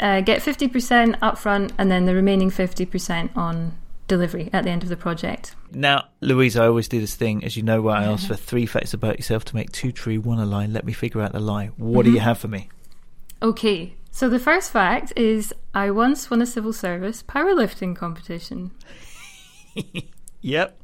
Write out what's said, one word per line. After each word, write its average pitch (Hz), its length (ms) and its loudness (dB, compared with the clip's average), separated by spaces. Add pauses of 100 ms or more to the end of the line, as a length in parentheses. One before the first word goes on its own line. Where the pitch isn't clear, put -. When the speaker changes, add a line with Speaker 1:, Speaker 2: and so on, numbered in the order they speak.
Speaker 1:
uh, 196 220 4
get 208 200 4
fifty 285 260 0
percent 240 520 4
upfront 202 580 0
and 196 140 4
then 180 160 4
the 180 80 4
remaining 196 340 4
fifty 185 380 -2
percent 180 480 -2
on 165 420 -2 (300)
delivery 175 440 0
at 190 120 2
the 180 80 0
end 175 100 0
of 180 80 -4
the 170 80 -4
project. - 560 -6 (180)
Speaker 2:
Now, 131 340 2 (160)
Louise, 127 360 4
I 113 80 8
always 117 220 4
do 120 120 0
this 107 140 -4
thing, 107 300 -2
as 113 120 -6
you 107 60 -6
know, 110 220 2
where 107 120 2
I 104 100 2
ask 104 220 0
Speaker 1:
<laughs> - 40 -2
Speaker 2:
for - 40 0
three 120 300 -2
facts - 260 -2
about 113 260 -2
yourself - 280 -2
to - 100 -8
make - 160 -4
two 127 200 -4
true, 110 280 -2
one 117 200 0
a 107 80 0
lie. 101 180 0
Let 107 200 -4
me 117 80 -4
figure 113 280 -4
out 104 120 -2
the 104 60 -4
lie. 104 280 -2 (100)
What 113 280 4
do 113 40 8
you 120 80 8
Speaker 1:
Mm-hmm. 107 80 2
Speaker 2:
have 117 140 2
for 110 80 -8
me? 98 220 -8 (720)
Speaker 1:
Okay, 208 500 0 (160)
so - 180 0
the 240 120 4
first 320 320 2
fact 226 440 2
is 220 380 2 (220)
I 202 160 0
once 247 400 2
won 233 100 4
a 240 60 2
civil 220 260 -4
service 185 480 -4
powerlifting 269 720 0
competition. 175 760 -10 (1040)
Speaker 2:
<laughs> - 60 -8 (600)
Yep. 156 420 -2